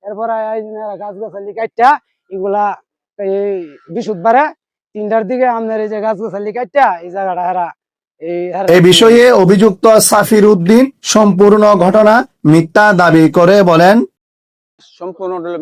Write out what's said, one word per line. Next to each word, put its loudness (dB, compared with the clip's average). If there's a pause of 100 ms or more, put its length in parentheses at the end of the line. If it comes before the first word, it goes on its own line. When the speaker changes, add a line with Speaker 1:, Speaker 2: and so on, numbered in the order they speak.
Speaker 1:
এরপরে -8 (200)
এই -8
যে -16 (120)
এরা -12
গাছগাছালি -14
কাইটটা -2 (420)
এগুলা -6 (560)
এই -6 (400)
বিশুদ্ধবারে -2 (500)
তিনটার -6
দিকে -2 (100)
আমাদের -6
এই -10
যে -8
গাছগাছালি -8
কাইটটা -2 (200)
এই -16
জায়গাটা -6
এরা -6 (540)
এই -8 (180)
এরা -6
Speaker 2:
এ 6 (100)
বিষয়ে 4 (180)
অভিযুক্ত 2 (240)
সাফির 2
উদ্দিন 2 (300)
সম্পূর্ণ 4 (200)
ঘটনা 4 (360)
মিথ্যা 2 (160)
দাবি 4 (120)
করে 4 (160)
বলেন, 4 (1040)
Speaker 3:
সম্পূর্ণ -12
হলো -10